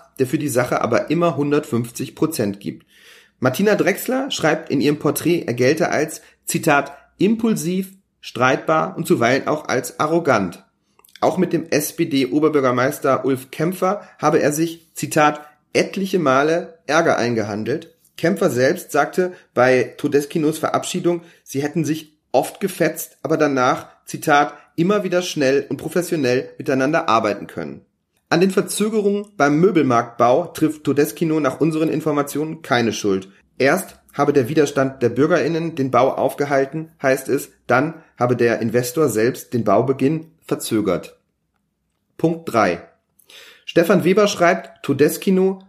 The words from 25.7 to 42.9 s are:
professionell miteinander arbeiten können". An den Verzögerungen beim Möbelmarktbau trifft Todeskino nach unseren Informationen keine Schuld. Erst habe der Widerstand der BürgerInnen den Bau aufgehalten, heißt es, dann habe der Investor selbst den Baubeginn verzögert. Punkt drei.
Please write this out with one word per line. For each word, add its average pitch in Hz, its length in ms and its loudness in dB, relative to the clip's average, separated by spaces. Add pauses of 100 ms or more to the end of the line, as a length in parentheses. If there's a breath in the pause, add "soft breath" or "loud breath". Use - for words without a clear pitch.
professionell 131 840 -2
miteinander 139 500 0
arbeiten 104 380 2
können". 71 360 -12 (460)
An 160 120 2
den 190 100 4
Verzögerungen 208 760 -2 (100)
beim 147 220 2
Möbelmarktbau 139 880 2
trifft - 360 -2
Todeskino 156 560 0
nach 135 200 -2
unseren 156 280 0
Informationen 151 720 -4
keine 117 320 0
Schuld. 95 380 -2 (260 loud breath)
Erst 147 400 0 (160)
habe 139 200 0
der 131 160 2
Widerstand 139 540 0
der 120 60 4
BürgerInnen 156 680 0
den 135 140 -2
Bau 127 200 4
aufgehalten, 143 800 -2 (120)
heißt 131 260 0
es, 139 220 -2 (160)
dann 143 360 0 (160 loud breath)
habe 123 180 0
der 117 240 2
Investor 123 480 0
selbst 117 460 -2
den 113 100 -2
Baubeginn 131 680 0 (140)
verzögert. 104 720 -4 (1000)
Punkt 165 360 -2
drei. 98 300 0 (840 loud breath)